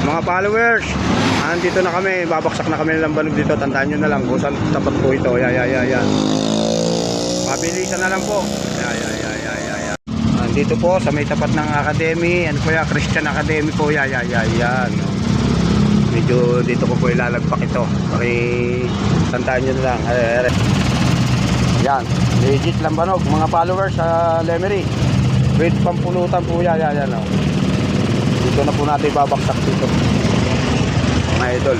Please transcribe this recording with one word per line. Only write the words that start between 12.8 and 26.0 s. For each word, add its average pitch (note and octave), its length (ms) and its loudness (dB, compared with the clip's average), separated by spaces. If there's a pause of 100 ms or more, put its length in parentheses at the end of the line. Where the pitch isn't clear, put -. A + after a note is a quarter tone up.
Christian D3 400 -2
Academy D3+ 480 0
po. D3+ 160 0
Yan, D3 160 0
yan, B2+ 220 -2
yan, A#2 260 0
yan. B2 380 0 (1200)
Medyo B2 480 2
dito A#2+ 240 0
ko A#2 80 2
po B2 160 0
ilalagpak A#2+ 540 0
ito. B2 180 -2 (320)
Paki-, A#2+ 720 0 (480)
tandaan B2+ 320 0
nyo C3 80 0
na C3 140 0
lang. B2 180 0
Ay, A#2+ 80 0
ay, B2 320 2
ay. A#2+ 80 2 (1300)
Yan. C3 220 2 (400)
Legit C#3 420 2
lambanog, E3 400 0
mga D#3 240 2
followers F3+ 480 0
sa E3 80 0 (400)
Lemery. F3+ 400 -2 (720)
With E3+ 240 2
pampulutan F3+ 640 0